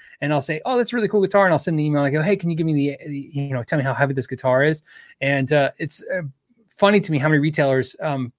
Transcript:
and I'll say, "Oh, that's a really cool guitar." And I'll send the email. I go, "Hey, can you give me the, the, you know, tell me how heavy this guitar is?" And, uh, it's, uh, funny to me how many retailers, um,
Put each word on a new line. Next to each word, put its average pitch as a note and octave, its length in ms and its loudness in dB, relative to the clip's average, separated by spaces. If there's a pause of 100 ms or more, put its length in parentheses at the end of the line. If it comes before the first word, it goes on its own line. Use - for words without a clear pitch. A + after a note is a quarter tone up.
(220)
and C#3+ 100 0
I'll D3 80 2
say, D#3 240 -4
"Oh, B3 140 0
that's A#3+ 140 -2
a A#3+ 40 -2
really G#3+ 120 0
cool G#3 120 2
guitar." G3 240 4
And F3+ 80 4
I'll D3 60 4
send D#3+ 200 0
the D3+ 60 0
email. D3 180 2
I C#3 60 2
go, D3+ 140 0
"Hey, G3 140 2
can E3+ 120 -4
you E3 80 -2
give E3 80 -2
me D#3+ 80 0
the, C#3+ 240 0 (100)
the, C#3 240 -10
you C#3 220 -4
know, B2 100 -4
tell D#3 160 -2
me C3 60 0
how C3+ 80 0
heavy C#3 220 0
this C3 120 -4
guitar C3 360 0
is?" D#3 200 0 (380)
And, C#3 320 -2
uh, C#3 240 2
it's, - 260 -8 (120)
uh, F3+ 80 -4 (480)
funny G3+ 280 2
to D#3+ 140 -2
me D3+ 60 0
how C#3+ 100 0
many D#3 120 4
retailers, C#3 600 0
um, C#3 380 -4